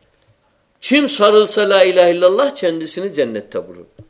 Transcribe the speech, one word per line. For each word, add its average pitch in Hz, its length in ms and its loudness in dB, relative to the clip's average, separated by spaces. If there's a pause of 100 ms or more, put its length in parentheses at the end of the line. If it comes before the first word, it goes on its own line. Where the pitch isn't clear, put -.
(800)
kim 277 280 0
sarılsa 208 600 2
la 196 140 4
ilahe 180 280 2
illallah 190 440 0
kendisini 165 580 -6
cennette 107 540 -6
bulur. 87 180 -20 (240)